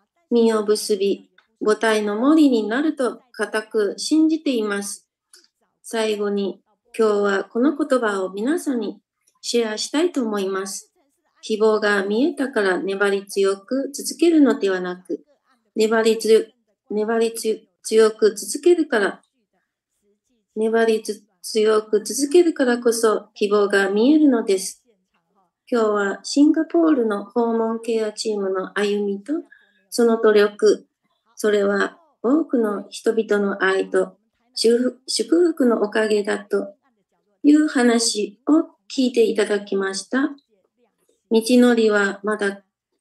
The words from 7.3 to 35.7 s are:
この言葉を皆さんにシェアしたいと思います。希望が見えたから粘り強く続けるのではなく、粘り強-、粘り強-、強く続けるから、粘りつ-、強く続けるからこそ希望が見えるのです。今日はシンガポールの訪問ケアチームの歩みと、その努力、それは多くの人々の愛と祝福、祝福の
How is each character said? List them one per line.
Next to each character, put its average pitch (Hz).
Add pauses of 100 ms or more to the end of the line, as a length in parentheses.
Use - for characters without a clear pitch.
こ -
の 285
言 294
葉 202
を 185
皆 233
さ 285
ん 240
に - (400)
シ 240
ェ 214
ア 214
し -
た 285
い 349
と 277
思 214
い 190
ま 190
す。 - (500)
希 220
望 214
が 208
見 214
え 330
た 262
か 220
ら 185
粘 196
り 196
強 196
く 269
続 -
け 339
る 311
の 240
で 196
は 185
な 180
く、 - (500)
粘 220
り 226
強-、 220 (440)
粘 214
り 226
強-、 220 (240)
強 220
く 208
続 -
け 349
る 311
か 233
ら、 - (1300)
粘 220
り 220
つ-、 - (180)
強 214
く 208
続 277
け 349
る 320
か 277
ら 240
こ 240
そ 220
希 208
望 202
が 196
見 226
え 311
る 302
の 226
で 190
す。 - (880)
今 233
日 214
は 202
シ -
ン 311
ガ 320
ポ 339
ー 320
ル 247
の 202
訪 233
問 226
ケ 226
ア 214
チ 220
ー 208
ム 190
の 190
歩 208
み 202
と、 294 (580)
そ 240
の 226
努 220
力、 208 (480)
そ 214
れ 208
は 202 (240)
多 294
く -
の 208
人 -
々 214
の 202
愛 190
と 185 (380)
祝 233
福、 254
祝 330
福 294
の 220